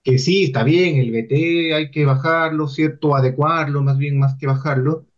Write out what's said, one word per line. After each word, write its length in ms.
que 160
sí, 260
está 200
bien, 320
el 140
B 120
T 520
hay 160
que 140
bajarlo, 640
¿cierto?, 480
adecuarlo, 680
más 140
bien, 220
más 180
que 100
bajarlo 600